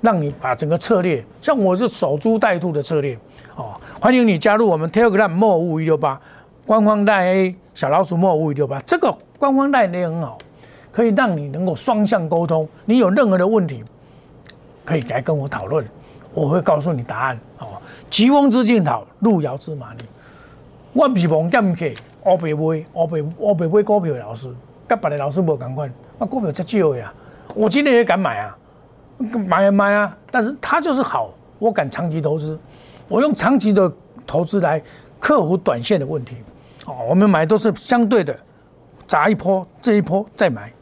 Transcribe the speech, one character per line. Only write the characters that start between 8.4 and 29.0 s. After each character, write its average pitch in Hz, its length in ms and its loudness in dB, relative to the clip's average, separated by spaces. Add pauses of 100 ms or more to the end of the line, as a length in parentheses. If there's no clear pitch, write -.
五 151 60 -2
一 139 40 -4
六 139 120 -2
八， 135 140 -8
这 - 180 0
个 285 160 0 (240)
官 277 160 2
方 277 160 2
line 233 200 2
也 180 160 -4
很 165 140 -4
好， 127 160 -10 (540)
可 233 140 2
以 233 40 4
让 208 280 2
你 147 120 -8
能 156 160 -4
够 175 100 -2
双 214 300 0
向 196 220 0
沟 170 180 0
通， 160 220 0 (180)
你 226 120 4
有 220 140 4
任 233 180 4
何 185 80 4
的 180 100 2
问 214 180 2
题 127 180 -8 (1000)
可 160 140 -2
以 147 60 0
来 120 180 -4
跟 156 140 -2
我 139 120 -4
讨 147 200 -6
论， 143 180 -2 (480)
我 151 160 0
会 160 120 2
告 151 200 2
诉 170 100 -2
你 131 120 -4
答 - 160 -10
案 123 200 -4 (200)
哦。 - 80 -14 (420)
疾 226 200 4
风 285 220 6
知 240 140 2
劲 220 180 4
草， 117 220 -2 (140)
路 202 220 2
遥 147 140 -4
知 156 200 -12
马 113 180 -14
力。 113 60 -18 (920)
我 277 160 4
不 262 100 2
是 175 120 2
王 160 200 2
剑 196 240 2
客， 170 120 -6 (380)
我 185 120 4
不 170 100 -4 (220)
会， 160 240 -4
我 165 160 -2
不， 160 100 -4 (200)
我 208 160 0
不 170 160 0
会 208 120 4
股 208 200 2
票 160 120 -2
的 123 60 -6
老 110 160 -12
师， 123 180 -14 (320)
跟 - 140 0
别 160 120 -2
的 147 60 -4
老 143 140 -4
师 160 100 -2
不 160 140 0
同 123 180 -10
款。 139 180 -6 (260)
我 233 80 -4
股 262 160 -4
票 196 60 -2
很 143 80 -4
少 180 360 0
的 123 100 -4
啊， 110 120 -14 (420)
我 214 140 2
今 285 160 2
天 269 100 4
也 233 80 6
敢 185 160 2
买 123 200 -2
啊， 104 180 -10 (920)